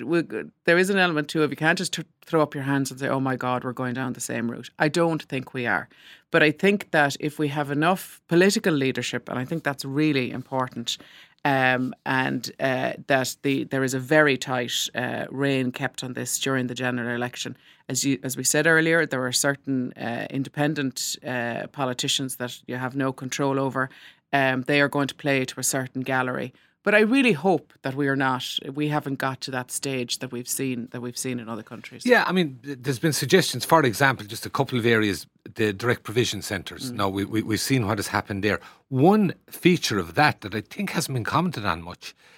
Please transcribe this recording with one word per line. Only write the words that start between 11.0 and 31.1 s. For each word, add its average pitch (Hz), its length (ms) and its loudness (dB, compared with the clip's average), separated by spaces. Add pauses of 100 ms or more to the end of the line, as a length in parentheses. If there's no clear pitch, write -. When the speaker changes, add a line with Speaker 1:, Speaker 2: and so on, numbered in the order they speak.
Speaker 1:
um, 127 480 2 (120)
and, 135 540 -2
uh, 131 340 0 (140)
that 131 360 2
the, 139 220 0
there 135 180 -2
is 127 100 0
a 131 60 -2
very 143 380 4
tight, 123 560 -4
uh, 120 380 -4
rein 131 400 0
kept - 320 -6
on 123 100 -10
this 123 240 -4
during 131 300 -2
the 123 80 -6
general 123 400 -4
election. 123 400 -6 (320)
As 131 160 -2
you, 135 200 0
as 131 140 -6
we 131 60 -6
said 151 240 4
earlier, 160 380 6
there 127 200 -2
are 127 60 -2
certain, 135 600 -2
uh, - 360 -6
independent, 139 840 -2 (100)
uh, 117 460 -4
politicians 135 640 -4
that - 320 -8
you 123 80 -6
have 127 200 -6
no 135 180 0
control 135 460 -2
over. 131 300 -2 (440)
Um, 131 300 2
they 147 180 4
are 143 80 4
going 143 180 0
to - 80 -10
play 139 300 0
to - 140 -10
a 131 40 -6
certain 131 400 -4
gallery. 127 500 -2 (280)
But 208 140 4
I 214 60 8
really 240 320 4
hope 156 480 0
that 131 120 -4
we 143 140 0
are 135 80 2
not, 131 420 0 (160)
we 147 140 -2
haven't 147 320 -2
got 135 220 -2
to 139 100 -8
that 127 180 -6
stage 131 500 -4
that 127 120 -10
we've 123 160 -8
seen, 127 440 -4
that 123 100 -10
we've 123 160 -8